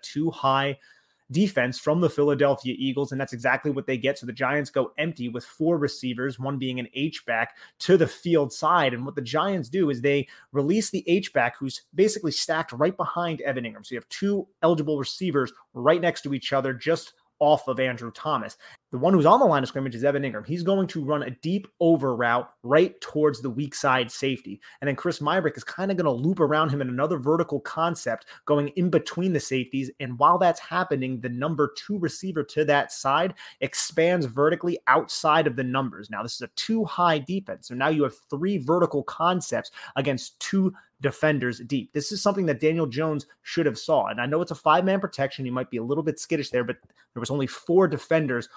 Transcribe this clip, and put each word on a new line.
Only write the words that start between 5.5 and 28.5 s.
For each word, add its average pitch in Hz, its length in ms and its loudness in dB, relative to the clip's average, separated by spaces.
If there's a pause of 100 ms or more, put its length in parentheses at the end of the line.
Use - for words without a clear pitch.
receivers, 131 600 -4
one 135 200 -6
being 127 200 -4
an 123 140 -6
H-back, 123 640 -4 (220)
to 185 180 6
the 165 100 4
field 156 460 0
side. 156 400 2
And 123 140 -6
what - 80 -10
the 139 80 -4
Giants 156 480 -2
do 175 180 2
is 123 140 -2
they 139 260 2 (220)
release 160 400 0
the 180 180 -4
H-back, 170 480 2
who's - 260 -8 (120)
basically 190 380 2
stacked - 400 -2
right 151 240 0
behind 170 440 -4
Evan 131 240 -4
Ingram. 107 180 -12
So - 120 -10
you 120 40 -6
have - 120 -12
two 202 360 -2 (160)
eligible 151 360 2
receivers 139 540 -2 (200)
right 151 300 4
next 170 200 0
to 139 120 -4
each - 180 -6
other, 135 220 0
just 156 400 -4 (240)
off 151 280 4
of 127 140 -2
Andrew 120 320 -4
Thomas. 123 440 -4 (360)
The 127 60 -6
one 165 140 4
who's 160 140 6
on 214 140 10
the 269 60 6
line 143 180 4
of - 40 -4
scrimmage 135 280 -6
is 117 80 -4
Evan 139 200 0
Ingram. 107 200 -8
He's 165 180 -4
going 190 260 2
to 151 160 -6
run 143 200 -2
a 131 60 -6
deep 180 360 -4 (140)
over 143 340 4
route 120 340 0 (140)
right 151 380 4
towards 147 420 0
the 131 80 -4
weak 139 240 -6
side 127 380 0
safety. 127 480 -4 (200)
And 139 60 -6
then 143 80 0
Chris - 260 -4
Myrick 156 360 0
is - 80 -12
kinda 196 280 -4
gonna 170 200 2
loop 151 260 0
around 151 320 2
him 143 100 -2
in 131 80 -4
another 143 300 0
vertical 147 400 0
concept 160 680 -4 (180)
going 147 240 2